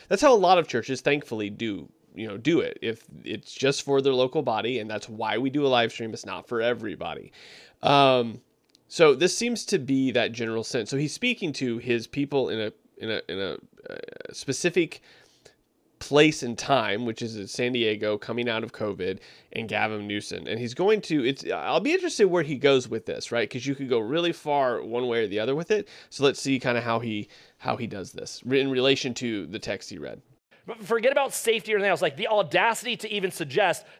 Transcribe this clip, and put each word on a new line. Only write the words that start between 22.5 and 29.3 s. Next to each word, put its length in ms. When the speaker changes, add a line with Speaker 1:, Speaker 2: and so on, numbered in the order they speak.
Speaker 1:
goes 320
with 180
this, 240
right? 180
'Cause 180
you 100
could 120
go 120
really 320
far 500
one 240
way 160
or 60
the 100
other 160
with 160
it. 160
So 140
let's 160
see 180
kinda 220
how 180
he, 300
how 180
he 100
does 240
this 340
re-, 160
in 80
relation 460
to 320